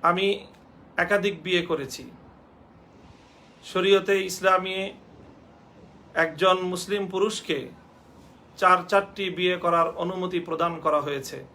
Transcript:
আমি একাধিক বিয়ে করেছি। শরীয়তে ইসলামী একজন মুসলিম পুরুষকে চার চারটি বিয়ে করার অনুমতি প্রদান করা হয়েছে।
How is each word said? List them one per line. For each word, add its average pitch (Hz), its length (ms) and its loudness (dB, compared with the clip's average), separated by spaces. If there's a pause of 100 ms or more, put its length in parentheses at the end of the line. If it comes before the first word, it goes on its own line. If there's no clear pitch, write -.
আমি 185 180 2 (760)
একাধিক 196 320 0 (100)
বিয়ে 180 240 0
করেছি। 139 340 -6 (1600)
শরীয়তে 190 520 4 (160)
ইসলামী 190 460 2 (1500)
একজন 165 340 2 (140)
মুসলিম 190 320 -4 (100)
পুরুষকে 190 440 -2 (1040)
চার 185 180 6 (100)
চারটি 196 360 0 (120)
বিয়ে 180 260 0
করার 170 240 2 (160)
অনুমতি 180 440 -4
প্রদান 165 260 -2 (120)
করা 151 200 2
হয়েছে। 139 320 -6 (180)